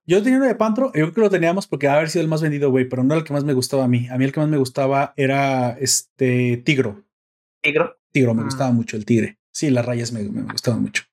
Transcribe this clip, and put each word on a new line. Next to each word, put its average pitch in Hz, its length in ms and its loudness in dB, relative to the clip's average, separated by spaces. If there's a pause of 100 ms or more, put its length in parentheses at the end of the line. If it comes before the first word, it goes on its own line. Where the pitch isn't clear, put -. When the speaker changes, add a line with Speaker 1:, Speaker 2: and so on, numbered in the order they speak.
Speaker 1:
Yo 190 180 2
tenía 262 160 4
uno 269 80 4
de 214 80 0
Pantro, 220 320 0
yo 262 40 -6 (140)
creo 180 80 -4
que 226 80 2
lo 208 80 4
teníamos 175 380 0
porque 139 200 -2
ha 139 40 4
de 147 60 4
haber 160 120 0
sido 165 140 0
el 156 40 -2
más 156 140 0
vendido, 143 300 0
güey, 127 180 4
pero 127 140 -2
no 139 100 4
era 165 60 2
el 160 80 -4
que 143 60 -8
más 143 100 -2
me 147 100 0
gustaba 131 300 0
a 127 40 0
mí. 123 220 0
A 127 80 -6
mí 131 80 2
el 135 60 0
que 156 80 -4
más 151 100 0
me 151 80 0
gustaba 139 580 0
era, 135 640 -2
este, 123 840 0
Tigro. 127 380 0 (580)
Speaker 2:
¿Tigro? 151 340 0 (160)
Speaker 1:
Tigro, 123 220 2
me 113 80 0
Speaker 2:
Mm. 110 40 -4
Speaker 1:
gustaba 131 260 -2
mucho 113 260 -2
el 104 80 -10
tigre. 110 320 0 (140)
Sí, 156 180 -4
las 120 160 2
rayas 120 260 -4
me, 110 120 -6
me 104 180 -8 (100)
gustaban 113 300 -2
mucho. 104 320 -4